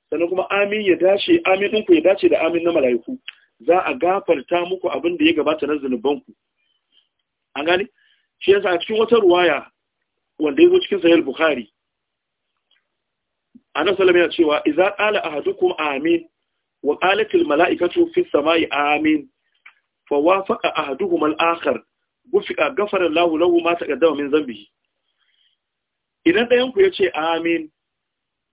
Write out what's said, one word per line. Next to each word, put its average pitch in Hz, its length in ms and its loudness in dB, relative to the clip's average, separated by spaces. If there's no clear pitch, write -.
Sannan 170 200 -2
kuma 180 220 -4
amin 202 300 -2
ya 185 140 2
dace, 180 500 2
amin 190 260 0
ɗinku 214 240 2
ya 156 60 4
dace 180 280 2
da 156 160 2
amin 165 180 -2
na 170 80 0
mala'iku. 131 460 -2
Za 170 240 2
a 147 80 -4
gafarta 175 760 -2
muku 185 200 -6
abin 160 280 -4
da 151 80 0
ya 165 80 4
gabata 147 340 -2
na 151 100 -2
zunubanku. 127 560 -6
An 143 100 -8
gane? 180 220 0
Shi - 120 2
yasa 202 220 2
a 170 60 0
cikin 220 200 -6
wata 226 200 2
ruwaya 175 520 2
wanda 147 240 0
ya 175 60 10
zo 185 100 4
cikin 190 220 -4
Sahih 165 240 4
Bukhari, 135 460 -2
Annabi 180 220 -2
sallallahu 180 200 4
alaihi 170 120 2
wasallam 160 200 2
yana 147 140 0
cewa, - 40 -2
"Idza 175 300 0
qala 208 260 0
ahadukum 180 540 -2
amin 156 520 -2
wa 147 140 -2
qalatil 190 480 0
mala'ikatu 170 680 0
fis 180 180 -2
samai 160 400 0
amin, 151 580 -2
fa 143 80 -2
wafaqa 180 580 0
ahaduhum 156 480 -4
al-akhar, 156 600 -2
gufiqa - 420 -2
ghafara 196 300 -2
Allahu 160 320 0
lahu 170 240 2
ma 170 140 -2
taqaddama 151 420 0
min 143 140 -6
dhanbihi." 131 360 -4
Idan 208 240 0
ɗayan 247 240 0
ku 196 80 2
ya 190 100 4
ce, 185 220 -2
"Amin," 165 580 -4